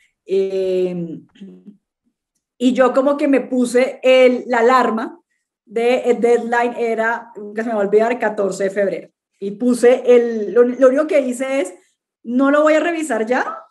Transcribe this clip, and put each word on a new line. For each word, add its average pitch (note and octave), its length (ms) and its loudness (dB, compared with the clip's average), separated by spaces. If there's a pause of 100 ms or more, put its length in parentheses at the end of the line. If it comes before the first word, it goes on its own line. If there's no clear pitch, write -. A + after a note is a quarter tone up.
(260)
Eh, F#3 920 -4 (1400)
y B3 160 0
yo B3+ 200 2
como C#4 240 2
que D4 100 -2
me C4+ 140 2
puse B3 600 -2
el, B3+ 460 4
la A#3+ 120 -2
alarma A#3+ 600 0 (460)
de, A#3+ 380 -2
el A#3+ 180 0
deadline A#3+ 560 0
era, A3+ 580 -4
nunca G#3 280 -10
se A#3+ 60 -8
me A3+ 60 -4
va G#3 60 -2
a G3 60 0
olvidar, A3 320 2
catorce G3 460 -4
de F#3+ 40 -2
febrero. F#3+ 400 -4 (300)
Y G3+ 120 -8
puse A#3+ 540 2
el, A#3 480 2
lo, A#3+ 100 4
lo B3 240 2
único C#4+ 200 2
que D#4 120 0
hice C4 400 -4
es, F#4 140 -6 (500)
no C4 280 0
lo D4 120 4
voy D#4 120 4
a D#4 40 2
revisar D#4 460 -4
ya, B3+ 340 -4 (120)